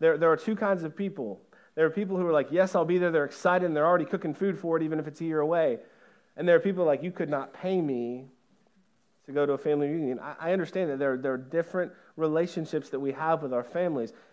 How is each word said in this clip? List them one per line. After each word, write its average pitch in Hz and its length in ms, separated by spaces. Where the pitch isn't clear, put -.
There, 156 180
there 165 120
are 156 60
two 220 180
kinds 196 300
of 151 100
people. 135 460
There 160 80
are 156 60
people 196 260
who 180 100
are 165 60
like, 143 180
"Yes, 185 240
I'll 175 120
be 180 120
there." 175 120
They're 156 140
excited 180 420
and 156 100
they're 147 100
already 170 200
cooking 165 260
food 185 260
for 165 180
it, 165 60
even 156 160
if 151 80
it's 151 140
a 170 40
year 156 160
away. 151 400
And 175 100
there 170 100
are 160 40
people 185 240
like, 143 180
"You 175 80
could 170 180
not 139 260
pay 185 260
me 127 500
to 139 80
go 143 120
to 139 80
a 139 60
family 147 300
reunion." 143 300
I, 147 220
I 170 120
understand 170 380
that 139 80
there, 135 180
there 131 160
are 127 60
different 165 540
relationships 160 760
that 135 100
we 139 120
have 156 300
with 131 100
our 120 120
families. 160 480